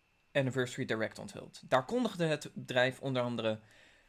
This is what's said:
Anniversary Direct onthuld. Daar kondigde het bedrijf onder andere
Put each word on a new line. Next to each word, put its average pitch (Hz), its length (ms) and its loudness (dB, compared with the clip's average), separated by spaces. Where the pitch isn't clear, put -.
Anniversary 127 520 0
Direct 110 340 -2
onthuld. - 500 -14
Daar 127 160 4
kondigde 214 420 0
het 147 280 -2
bedrijf 127 460 0
onder 131 220 0
andere 113 380 0